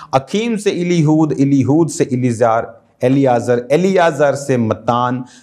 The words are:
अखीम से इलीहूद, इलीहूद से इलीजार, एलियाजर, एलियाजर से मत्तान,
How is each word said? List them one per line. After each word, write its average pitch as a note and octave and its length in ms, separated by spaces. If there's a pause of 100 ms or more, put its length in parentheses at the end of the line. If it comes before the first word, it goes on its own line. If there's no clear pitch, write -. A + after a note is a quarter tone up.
(140)
अखीम G#3 440
से G3 140
इलीहूद, D#3+ 600
इलीहूद C#3 580
से - 140
इलीजार, A#2 800 (220)
एलियाजर, B2 680
एलियाजर E3 640
से C3+ 220
मत्तान, B2 680 (180)